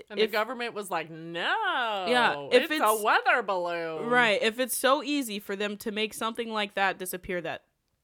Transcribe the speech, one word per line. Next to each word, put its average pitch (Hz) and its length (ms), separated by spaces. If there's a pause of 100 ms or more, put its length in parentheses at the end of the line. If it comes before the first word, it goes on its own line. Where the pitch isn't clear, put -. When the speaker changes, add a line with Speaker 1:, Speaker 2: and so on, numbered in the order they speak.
Speaker 1:
and 202 100
the 214 60
Speaker 2:
if 214 60
Speaker 1:
government 233 440
was 196 160
like, 160 180
"No, 214 1000
Speaker 2:
Yeah, 202 440
if 269 200
Speaker 1:
it's 311 80
a 220 140
Speaker 2:
it's 214 100
Speaker 1:
weather 302 380
balloon." 175 680
Speaker 2:
Right. 240 340
If 226 180
it's 254 180
so 262 260
easy 247 360
for 202 160
them 208 220
to 220 140
make 214 220
something 226 400
like 208 220
that 190 240
disappear 180 420
that 151 220 (400)